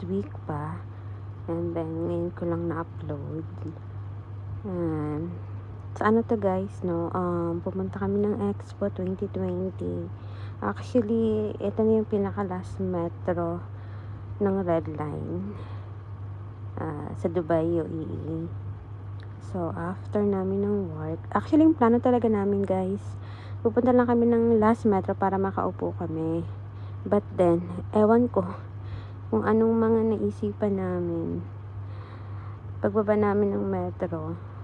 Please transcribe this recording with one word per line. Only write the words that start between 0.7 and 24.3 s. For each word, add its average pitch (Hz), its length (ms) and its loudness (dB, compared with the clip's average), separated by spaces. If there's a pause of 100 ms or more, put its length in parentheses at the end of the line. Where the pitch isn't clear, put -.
And 170 240 -2
then, 165 320 -2
ngayon 175 260 -2
ko 175 140 -4
lang 170 240 0
na-upload. 151 760 -6 (1200)
Um, 165 720 -2 (580)
so, 208 140 0
ano 226 180 6
to 233 140 0
guys, 190 420 0
no? 170 300 0
Um, 175 500 0
pumunta 190 400 -4
kami 202 220 2
ng 202 320 2
Expo - 340 -4
twenty 190 400 -2
twenty. 180 800 -2 (560)
Actually, 214 960 2
ito 202 240 0
na 220 160 6
yung 214 80 0
pinaka-last 196 720 -2
metro 175 800 -2 (800)
ng 196 240 4
Red 165 240 2
Line, 156 680 -4 (1200)
ah, 151 400 -4
sa - 80 0
Dubai, 165 360 2 (120)
U 165 80 2
A 160 240 -4
E. 160 400 -4 (1040)
So, 175 200 -2
after 175 540 -2
namin 196 400 2
ng 208 120 2 (180)
work, 156 260 -4 (100)
actually, 302 320 6
yung 320 140 8
plano 240 240 6
talaga 247 260 4
namin, 202 400 4
guys, 190 320 0 (640)
pupunta 240 320 4
lang 247 140 6
kami 233 180 6
ng 233 320 6